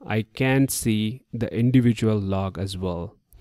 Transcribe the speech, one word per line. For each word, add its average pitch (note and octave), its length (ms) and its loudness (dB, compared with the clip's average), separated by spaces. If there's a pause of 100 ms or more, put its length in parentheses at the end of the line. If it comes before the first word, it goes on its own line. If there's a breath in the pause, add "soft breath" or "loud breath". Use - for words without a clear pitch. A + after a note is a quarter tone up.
I A2 160 -2
can C3 460 0
see A2 540 -2 (100)
the A2+ 220 -6
individual A#2 640 4
log F#2+ 400 -2
as F#2+ 200 -6
well. F2 380 -6 (240 soft breath)